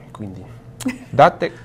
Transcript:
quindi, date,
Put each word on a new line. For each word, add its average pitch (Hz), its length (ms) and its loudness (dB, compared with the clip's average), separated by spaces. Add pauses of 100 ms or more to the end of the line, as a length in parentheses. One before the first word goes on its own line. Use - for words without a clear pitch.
(120)
quindi, 95 320 -12 (680)
date, 160 420 4 (140)